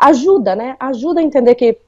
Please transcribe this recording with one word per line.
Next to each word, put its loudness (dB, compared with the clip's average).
ajuda, 2
né? -10
Ajuda -4
a 0
entender 2
que, 0